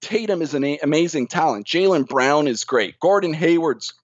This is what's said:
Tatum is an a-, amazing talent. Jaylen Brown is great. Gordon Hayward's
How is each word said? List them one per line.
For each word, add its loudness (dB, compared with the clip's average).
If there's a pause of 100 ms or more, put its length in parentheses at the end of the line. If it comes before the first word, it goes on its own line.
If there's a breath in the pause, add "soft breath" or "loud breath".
Tatum -4
is -6
an 0
a-, -2
amazing 0
talent. -2
Jaylen 2
Brown 2
is -4
great. -2
Gordon 2
Hayward's 0 (120)